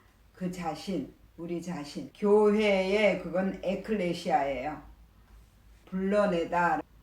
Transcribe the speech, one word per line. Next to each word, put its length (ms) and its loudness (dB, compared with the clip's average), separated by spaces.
그 200 -6
자신, 600 -6
우리 240 -8
자신. 540 -10
교회의 1040 4
그건 440 -2
에클레시아예요. 1200 -2
불러내다, 960 0